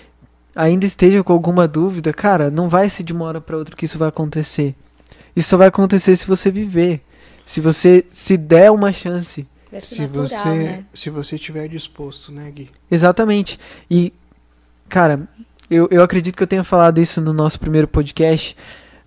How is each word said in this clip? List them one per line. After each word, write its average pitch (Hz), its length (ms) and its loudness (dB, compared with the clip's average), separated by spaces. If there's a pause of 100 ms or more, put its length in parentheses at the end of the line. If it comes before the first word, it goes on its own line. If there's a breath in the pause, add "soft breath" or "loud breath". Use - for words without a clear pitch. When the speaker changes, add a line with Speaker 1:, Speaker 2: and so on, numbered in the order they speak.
(560 soft breath)
Speaker 1:
ainda 175 300 0
esteja 190 380 2
com 180 100 2
alguma 170 340 2
dúvida, 160 460 -4
cara, 160 380 0
não 170 180 -2
vai 185 200 2
ser - 120 -10
de 165 120 -10
uma 170 120 -6
hora 160 160 -10
pra 160 160 -10
outra 156 180 -12
que 165 100 -8
isso - 120 -10
vai 156 120 -2
acontecer. 151 640 -6 (600 soft breath)
Isso 165 140 -2
só 185 80 4
vai 190 100 8
acontecer 190 500 2
se - 100 -10
você 190 240 0
viver, 180 500 -2 (440 soft breath)
se - 160 -8
você 180 480 4
se - 280 -2
der 165 320 6
uma 202 220 2
chance. 175 560 -10 (240)
Speaker 2:
Vai 196 100 -18
ser - 140 -18
Speaker 3:
Se 160 60 -10
Speaker 2:
natural, 143 260 -6
Speaker 3:
você, - 220 -6
Speaker 2:
né? 160 420 -6
Speaker 3:
se - 200 -12
você 151 260 -10
tiver 156 300 -12
disposto, 147 640 -16
né, 147 180 -18
Gui? 143 220 -20 (180)
Speaker 1:
Exatamente. 190 720 0 (300 loud breath)
E, 175 220 0 (800)
cara, 156 400 0 (400)
eu, 170 220 2
eu 175 100 6
acredito 180 340 0
que - 60 -10
eu 180 60 0
tenha 190 160 -2
falado 170 360 4
isso 165 220 0
no 156 100 -2
nosso 156 280 -2
primeiro 156 280 0
podcast, 160 720 -2 (500 loud breath)